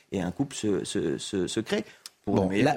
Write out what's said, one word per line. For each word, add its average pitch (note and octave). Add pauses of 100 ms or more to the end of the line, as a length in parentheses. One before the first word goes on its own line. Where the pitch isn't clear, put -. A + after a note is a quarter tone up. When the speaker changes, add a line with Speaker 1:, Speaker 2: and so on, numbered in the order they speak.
(120)
Speaker 1:
et G2
un F2
couple C#3
se, G2
se, E2
se, F#2
se -
crée. G#3 (400)
Pour G2+
Speaker 2:
Bon, G2
Speaker 1:
le F#2
meilleur G#2
Speaker 2:
la, C#3+